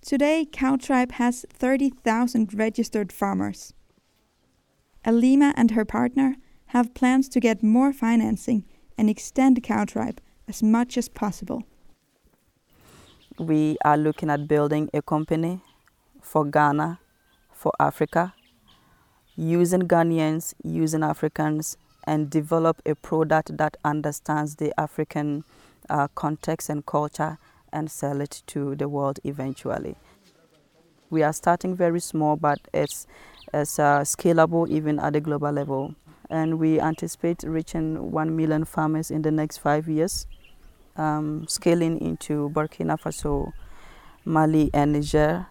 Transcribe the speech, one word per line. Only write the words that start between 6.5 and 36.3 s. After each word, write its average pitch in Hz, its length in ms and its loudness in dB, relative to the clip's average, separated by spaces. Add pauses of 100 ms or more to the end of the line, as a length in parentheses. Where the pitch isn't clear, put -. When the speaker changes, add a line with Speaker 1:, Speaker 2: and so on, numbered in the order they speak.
Speaker 1:
have 247 260 2
plans 262 360 2
to - 100 0
get 226 240 2
more 240 300 4
financing 226 720 0 (340)
and 214 100 4
extend 247 540 2
Cow 214 220 0
Tribe - 360 -6 (280)
as 214 120 -8
much 233 380 2
as 240 100 -4
possible. 208 540 -6 (1800)
Speaker 2:
We 156 460 2
are 147 120 6
looking 151 320 0
at 147 200 -2
building 151 440 2
a 151 100 -2
company 160 580 -2 (600)
for - 240 0
Ghana, 151 540 2 (540)
for - 260 -2
Africa, 156 560 0 (1000)
using 175 460 2
Ghanaians, 165 720 2 (120)
using 160 400 0
Africans, 151 720 -2 (260)
and 151 260 -2
develop 160 560 0
a 156 120 -2
product 156 600 -2
that 151 280 -2
understands 151 720 -2
the 151 200 -4
African, 151 680 -4 (440)
uh, 143 280 0
context 156 520 -4
and 147 160 -6
culture 151 540 -4 (360)
and 156 160 -4
sell 139 300 -4
it - 260 -10
to 143 280 -6
the 147 120 -4
world 139 380 -4
eventually. 135 720 -6 (1120)
We 160 140 0
are 151 100 2
starting 180 420 0
very 175 260 2
small, 151 360 0
but 147 220 0 (160)
it's, - 320 -2 (480)
it's, 147 240 -2
uh, 143 220 4
scalable 165 680 2
even 151 300 0
at 147 160 -2
the 147 80 2
global 147 300 -2
level. 143 420 -4 (340)
And 160 300 -2